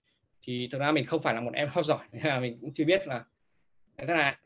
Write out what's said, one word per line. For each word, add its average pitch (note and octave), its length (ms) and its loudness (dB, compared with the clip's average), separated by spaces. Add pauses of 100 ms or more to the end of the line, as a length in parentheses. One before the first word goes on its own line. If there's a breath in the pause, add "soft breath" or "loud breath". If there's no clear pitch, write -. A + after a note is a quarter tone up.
(420)
Thì B2 300 -6
thực C3+ 80 -4
ra C#3+ 120 2
mình D3 140 2
không D#3+ 160 -2
phải C3 120 2
là A2+ 80 -2
một A#2+ 120 -4
M C#3+ 260 -2
L D#3+ 40 4
giỏi, D3 240 0
<laughs> - 40 -20
nên - 120 -10
là C#3 160 2
mình B2 220 -4
cũng C#3 120 -10
chưa D#3 120 0
biết F#3+ 220 4
là, B2+ 180 -6 (720)
thế C3+ 80 -12
là, D3 400 2